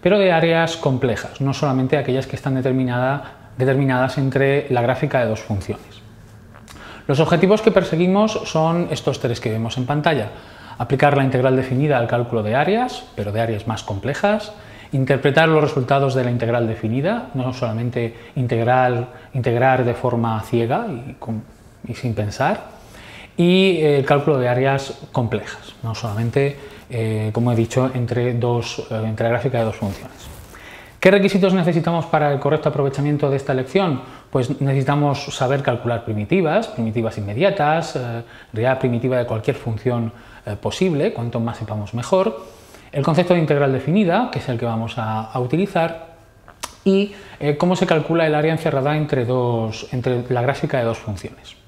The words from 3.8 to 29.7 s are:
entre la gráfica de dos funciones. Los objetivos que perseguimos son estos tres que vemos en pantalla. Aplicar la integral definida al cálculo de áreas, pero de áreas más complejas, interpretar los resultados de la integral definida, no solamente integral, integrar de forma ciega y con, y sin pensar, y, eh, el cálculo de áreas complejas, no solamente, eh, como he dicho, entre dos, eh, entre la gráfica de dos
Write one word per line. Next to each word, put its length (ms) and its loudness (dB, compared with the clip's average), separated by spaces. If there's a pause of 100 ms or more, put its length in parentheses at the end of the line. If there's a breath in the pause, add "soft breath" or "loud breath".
entre 520 2
la 120 2
gráfica 380 0
de 60 2
dos 160 -2
funciones. 600 -8 (1040 loud breath)
Los 140 2
objetivos 420 4
que 100 4
perseguimos 600 2 (140)
son 440 0
estos 300 -4
tres 220 -2
que 100 -2
vemos 260 -4
en 80 -2
pantalla. 440 0 (480 loud breath)
Aplicar 400 4
la 80 4
integral 320 2
definida 400 2
al 100 0
cálculo 340 0
de 140 0
áreas, 480 0 (140)
pero 160 -4
de 80 0
áreas 260 -2
más 160 -4
complejas, 720 -2 (400 loud breath)
interpretar 560 4
los 120 6
resultados 540 2
de 80 2
la 80 0
integral 380 0
definida, 640 -2
no 180 -2
solamente 640 -4 (220 loud breath)
integral, 720 2 (240 loud breath)
integrar 500 2
de 100 2
forma 500 0
ciega 440 0
y 280 -10
con, 280 -8 (420)
y 100 -8
sin 200 -4
pensar, 560 -2 (640 loud breath)
y, 460 4
eh, 160 4
el 80 2
cálculo 320 4
de 100 0
áreas 540 0 (100)
complejas, 680 -4
no 140 -6
solamente, 600 -2 (320 loud breath)
eh, 460 -2
como 180 2
he 40 2
dicho, 400 2
entre 400 0
dos, 560 -2
eh, 140 -4
entre 180 -2
la 80 2
gráfica 260 0
de 60 2
dos 120 -2